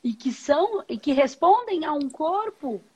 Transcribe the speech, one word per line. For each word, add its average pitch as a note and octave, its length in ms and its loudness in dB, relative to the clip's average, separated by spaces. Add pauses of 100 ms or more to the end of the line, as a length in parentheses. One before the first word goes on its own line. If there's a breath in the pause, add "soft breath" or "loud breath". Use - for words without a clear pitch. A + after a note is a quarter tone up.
e A#3 100 -2
que B3 180 -4
são, F#4 560 0
e A3+ 100 -8
que D4 140 -2
respondem E4+ 720 2
a D4+ 60 -2
um C#4+ 180 -2
corpo D#4 720 -4 (140)